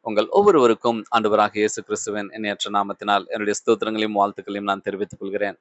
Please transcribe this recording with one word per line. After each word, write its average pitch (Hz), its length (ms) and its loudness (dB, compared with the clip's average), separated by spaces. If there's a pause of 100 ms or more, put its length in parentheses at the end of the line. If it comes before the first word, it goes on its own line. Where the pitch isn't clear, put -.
உங்கள் 107 280 -2
ஒவ்வொருவருக்கும் 123 760 4 (120)
ஆண்டவராக 104 360 2
இயேசு 107 300 -2
கிறிஸ்துவின் 104 500 -6
இணையற்ற 104 380 -6
நாமத்தினால் 101 560 -2
என்னுடைய 104 260 -4
ஸ்தோத்திரங்களையும் 107 600 0
வாழ்த்துக்களையும் 101 460 -2
நான் 98 200 -2
தெரிவித்துக் 98 400 -8
கொள்கிறேன். 98 400 -6